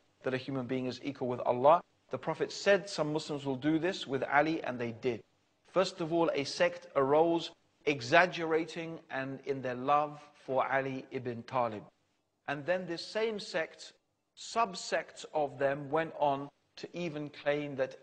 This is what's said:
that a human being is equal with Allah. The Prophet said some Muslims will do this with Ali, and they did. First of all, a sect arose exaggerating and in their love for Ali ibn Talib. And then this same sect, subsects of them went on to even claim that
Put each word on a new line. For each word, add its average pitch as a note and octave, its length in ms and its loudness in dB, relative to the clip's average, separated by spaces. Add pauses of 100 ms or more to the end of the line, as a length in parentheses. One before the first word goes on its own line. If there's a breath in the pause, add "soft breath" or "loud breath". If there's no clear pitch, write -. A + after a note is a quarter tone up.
(240)
that C3 100 0
a - 20 2
human C3 300 -4
being B2+ 200 -2
is B2 180 -6
equal C3+ 240 -4
with B2 120 -2
Allah. C#3 400 6 (300)
The C3 80 -4
Prophet D#3 340 -2
said G3 380 4
some D3+ 220 -2
Muslims D3+ 340 -4
will C3+ 100 0
do D3+ 220 2
this F3+ 280 -2
with B2+ 180 -2
Ali, D3+ 400 4
and B2 140 -4
they A#2+ 220 -2
did. A#2+ 220 -2 (500)
First F#3 280 0
of D#3+ 120 -2
all, E3 220 4
a C#3 100 0
sect - 520 0
arose D#3+ 560 4 (320)
exaggerating E3 1120 2 (120)
and C3+ 340 -6
in C3+ 180 -4
their B2+ 140 -4
love D3 440 0 (240)
for B2+ 240 2
Ali C3+ 440 -2
ibn B2 320 -6
Talib. A#2 400 -2 (640)
And C#3+ 180 -4
then F3+ 200 0
this E3 180 -8
same G#3+ 340 -2
sect, - 540 -6 (420)
subsects - 960 -4
of C#3 260 0
them C#3 300 0
went D#3+ 300 0
on C#3+ 300 2 (280)
to - 160 -14
even D3+ 380 -6
claim D3 460 -2
that C3 260 -2